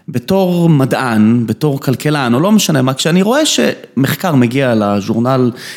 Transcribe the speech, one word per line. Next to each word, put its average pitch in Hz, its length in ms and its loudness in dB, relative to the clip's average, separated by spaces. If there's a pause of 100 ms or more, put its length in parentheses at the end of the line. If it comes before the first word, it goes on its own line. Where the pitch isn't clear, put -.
בתור 175 600 0
מדען, 120 800 2
בתור 139 340 -2
כלכלן, 135 540 -2
או 123 60 2
לא 190 120 0
משנה 170 300 2
מה, 131 120 0
כשאני 170 280 0
רואה 247 240 0
שמחקר - 880 -2
מגיע 123 400 2
לז'ורנל, 113 760 0 (260)